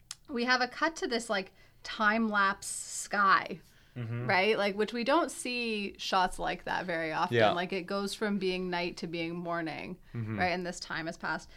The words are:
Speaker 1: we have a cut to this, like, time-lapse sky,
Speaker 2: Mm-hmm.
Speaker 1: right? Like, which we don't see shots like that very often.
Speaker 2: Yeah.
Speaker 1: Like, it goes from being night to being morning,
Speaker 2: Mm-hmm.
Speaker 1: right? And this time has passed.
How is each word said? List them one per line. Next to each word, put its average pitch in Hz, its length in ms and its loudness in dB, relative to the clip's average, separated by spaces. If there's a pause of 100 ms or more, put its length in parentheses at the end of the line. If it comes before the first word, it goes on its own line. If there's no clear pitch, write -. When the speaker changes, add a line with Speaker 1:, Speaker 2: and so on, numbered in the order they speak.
(300)
Speaker 1:
we 240 160 -2
have 254 160 4
a 254 60 2
cut 311 300 0
to 370 100 -4
this, 233 220 -2
like, 196 220 -2 (320)
time-lapse 208 840 2
sky, - 920 0 (380)
Speaker 2:
Mm-hmm. 120 320 -4
Speaker 1:
right? 196 300 6
Like, 202 180 0
which 214 160 0
we 240 100 -2
don't 269 280 4
see 233 680 -4
shots 185 400 2
like 175 280 -4
that - 200 -2
very 165 260 -2
often. 156 240 0
Speaker 2:
Yeah. 107 140 8
Speaker 1:
Like, 175 240 0
it 180 140 -4
goes 196 260 -4
from 208 240 -2
being 185 320 -2
night 175 280 -2
to 170 100 -8
being 165 280 -4
morning, 170 640 -6 (180)
Speaker 2:
Mm-hmm. 110 220 -4
Speaker 1:
right? 180 140 2
And 180 120 -2
this 175 160 -8
time 160 280 -6
has 170 100 -8
passed. 170 400 -6